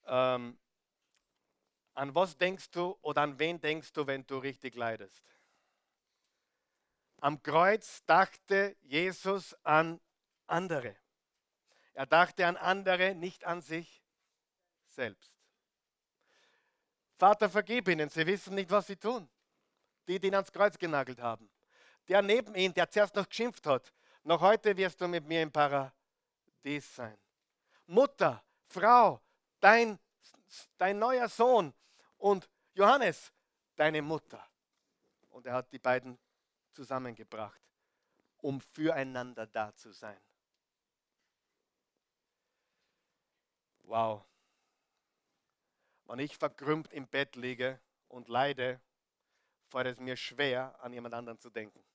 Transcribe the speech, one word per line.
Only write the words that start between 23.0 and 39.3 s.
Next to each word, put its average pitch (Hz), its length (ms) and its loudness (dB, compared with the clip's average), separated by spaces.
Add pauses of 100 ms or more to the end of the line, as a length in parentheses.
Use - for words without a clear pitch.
noch 196 120 -4
geschimpft - 380 -6
hat, 131 260 -2 (300)
"Noch 156 180 2
heute 208 360 4
wirst 185 240 -4
du 175 80 -4
mit 165 180 -4
mir 160 160 -2
im 151 100 -4
Paradies - 1400 -6
sein." 110 240 -14 (680)
Mutter, 180 560 2 (260)
Frau, 202 520 6 (380)
dein, 220 400 6 (760)
dein 202 240 -2
neuer 247 280 0
Sohn 226 460 2 (420)
und 196 320 0 (260)
Johannes, 208 580 4 (420)
deine 151 280 0
Mutter. 147 440 -8 (840)
Und 123 160 -20
er 123 80 -6
hat 127 180 -6
die 131 80 -18
beiden 127 360 0 (540)
zusammengebracht, 113 880 -12 (760)
um 135 240 -8
füreinander 127 880 -6